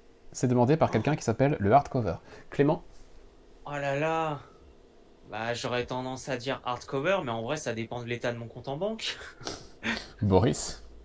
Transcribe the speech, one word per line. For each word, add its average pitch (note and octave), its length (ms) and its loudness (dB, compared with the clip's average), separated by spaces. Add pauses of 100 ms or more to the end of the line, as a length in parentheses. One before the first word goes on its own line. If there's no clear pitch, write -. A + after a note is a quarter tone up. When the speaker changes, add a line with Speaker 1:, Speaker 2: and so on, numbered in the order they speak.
(300)
Speaker 1:
C'est - 160 0
demandé B2 300 6
par A#2+ 140 4
Speaker 2:
Oh. - 20 0
Speaker 1:
quelqu'un C#3 240 2
qui - 80 -12
s'appelle C3 340 4
le G2 140 4
Hardcover. B2 420 4 (340)
Clément ? D3+ 360 2 (840)
Speaker 2:
Oh C#3+ 60 -10
là C#3 260 -2
là. D#3+ 400 0 (960)
Bah, A2+ 200 -2
j'aurais A#2+ 320 -2
tendance B2+ 440 -6
à C3+ 80 0
dire B2 280 -4
hardcover, C#3 600 0
mais A#2+ 80 -2
en A2+ 100 -2
vrai, C3+ 140 -2
ça B2 180 -2
dépend A2+ 260 -6
de A#2 60 -8
l'état A#2+ 260 -2
de A#2 60 -8
mon A#2 80 -8
compte A#2+ 220 -12
en C#3 80 -4
banque. A3 420 -4 (520)
<laughs> - 520 -6
Speaker 1:
Boris ? G2+ 640 2 (200)